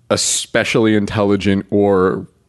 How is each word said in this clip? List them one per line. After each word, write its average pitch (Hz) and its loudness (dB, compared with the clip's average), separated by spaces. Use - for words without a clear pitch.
especially - 0
intelligent 101 0
or 101 0